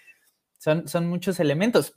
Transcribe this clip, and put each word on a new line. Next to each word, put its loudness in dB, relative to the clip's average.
son, 0
son -2
muchos -2
elementos, 2